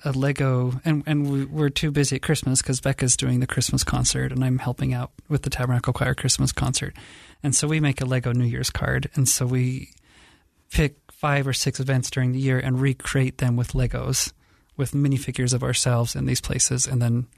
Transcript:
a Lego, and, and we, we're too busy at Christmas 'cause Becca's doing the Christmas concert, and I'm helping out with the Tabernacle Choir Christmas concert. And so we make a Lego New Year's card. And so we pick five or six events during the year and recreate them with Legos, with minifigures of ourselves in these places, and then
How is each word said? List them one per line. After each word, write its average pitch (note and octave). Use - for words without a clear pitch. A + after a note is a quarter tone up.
a C#3+
Lego, C3
and, D3+
and D3
we, C#3
we're D3
too D3+
busy C#3
at B2+
Christmas C3+
'cause C3
Becca's C3
doing B2
the B2+
Christmas -
concert, B2+
and C3
I'm B2+
helping B2+
out B2
with C#3+
the C#3
Tabernacle B2
Choir B2+
Christmas C3
concert. -
And C#3+
so -
we D#3
make C#3+
a C3+
Lego B2+
New B2
Year's B2
card. -
And C3+
so -
we B2+
pick D3
five C#3
or C3+
six -
events C3
during B2+
the B2+
year C3
and B2+
recreate C3
them B2
with A#2+
Legos, B2+
with C3+
minifigures C3+
of B2+
ourselves A#2+
in C3
these B2+
places, B2+
and C3
then A#2+